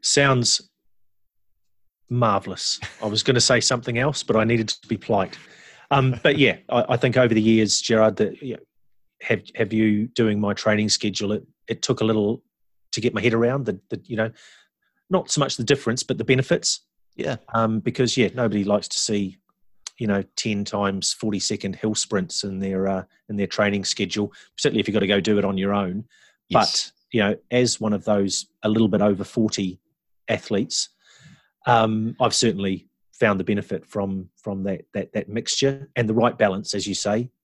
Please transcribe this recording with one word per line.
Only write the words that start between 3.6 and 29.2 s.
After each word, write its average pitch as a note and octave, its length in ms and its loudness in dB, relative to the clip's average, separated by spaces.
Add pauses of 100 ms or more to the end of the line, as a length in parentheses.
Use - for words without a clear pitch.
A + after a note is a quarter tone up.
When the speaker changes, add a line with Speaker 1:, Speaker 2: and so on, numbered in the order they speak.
Speaker 1:
something A#2+ 380 -2
else, C#3+ 240 -2
but A2 140 0
I A2 80 4
needed A2+ 240 0
to - 200 -10
be A2 80 -2
polite. G2 420 -2 (520)
Um, C3 320 2
but D3+ 160 4
yeah, A#2+ 180 4 (120)
I, B2 260 2
I - 20 0
think B2 200 2
over B2 160 4
the A2 100 4
years, A2 380 4
Gerard, A2 360 4
that, - 260 -2
you B2 120 -10
know, - 60 -16 (640)
have, G2+ 200 -2 (120)
have A2 180 -4
you A2 360 2
doing G#2+ 320 0
my G2+ 140 -2
training G#2+ 340 0
schedule, G#2 440 -4
it, G#2+ 140 -6 (220)
it A2+ 140 -6
took - 180 -2
a A2 40 0
little A2 380 0 (500)
to - 80 -6
get A2+ 140 -2
my G#2 60 -4
head A2+ 140 2
around A#2+ 320 0
the, G2 120 -4 (120)
the, G#2 140 -8
you A#2+ 120 -8
know, A2 140 -2 (800)
not F3+ 200 0
so D3+ 100 0
much C3+ 160 -2
the A#2+ 80 -4
difference, B2 380 0
but - 160 -6
the A2 60 -4
benefits. - 560 0 (360)
Speaker 2:
Yeah. C3+ 200 -4 (160)
Speaker 1:
Um, A2 280 2
because, A#2 360 -2
yeah, A#2 180 2
nobody G#2 300 0
likes G2+ 240 0
to - 100 -6
see, G2+ 400 -4 (600)
you A#2+ 80 -4
know, G2 160 2 (140)
ten G2+ 280 -2
times G2 480 -2
forty G#2 280 -4
second G2 340 -4
hill G#2+ 220 -2
sprints - 480 -4
in F#2+ 160 -6
their, G2 260 -2
uh, F#2+ 160 -2 (260)
in G#2 80 -6
their G2+ 120 -2
training G2+ 360 0
schedule, G#2 480 -4 (240)
particularly A2 240 0
if - 80 -2
you've G2+ 60 -4
gotta G2 140 2
go G2+ 120 2
do G#2 160 2
it G2+ 80 2
on G2 140 -2
your G2 160 0
own. G2 300 -2 (440)
Speaker 2:
Yes. - 440 0
Speaker 1:
But, - 0 - (200)
you A#2 100 2
know, G2+ 140 2 (140)
as B2 300 0
one A2 120 0
of G2 120 -4
those G2+ 420 0 (160)
a G#2+ 60 0
little A2 200 4
bit G2 140 2
over G2+ 220 2